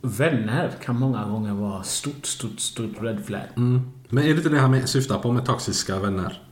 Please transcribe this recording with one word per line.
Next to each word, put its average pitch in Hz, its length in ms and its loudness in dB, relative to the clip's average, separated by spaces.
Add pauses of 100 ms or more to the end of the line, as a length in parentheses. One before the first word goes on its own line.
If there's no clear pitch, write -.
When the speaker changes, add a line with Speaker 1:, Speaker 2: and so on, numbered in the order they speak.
Speaker 1:
vänner 127 680 0 (120)
kan 120 160 -2
många 120 260 0
gånger 104 280 -2
vara 101 300 -4
stort, - 420 -6
stort, - 340 -6
stort 104 420 -6
red 107 240 -4
flag. 101 160 -6 (160)
Speaker 2:
Mm. 123 340 2 (180)
Men 135 140 4
är 147 40 4
det 160 100 6
inte 165 120 2
det 147 100 4
han 131 280 6
syftar - 320 2
på 120 120 0
med 123 140 2
toxiska 98 540 0
vänner? 95 520 -2